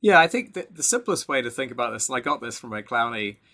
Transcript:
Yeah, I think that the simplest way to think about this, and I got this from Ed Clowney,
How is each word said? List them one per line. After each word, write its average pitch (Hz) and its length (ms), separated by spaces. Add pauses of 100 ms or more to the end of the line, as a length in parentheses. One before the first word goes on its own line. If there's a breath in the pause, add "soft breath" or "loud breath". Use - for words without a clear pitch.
Yeah, 196 180
I 165 80
think - 240
that 185 220
the 156 80
simplest 240 460
way 139 120
to 120 100
think 127 220
about 120 220
this, 110 160
and 131 60
I 123 40
got 143 220
this 117 160
from 113 160
Ed 107 100
Clowney, 113 520 (180)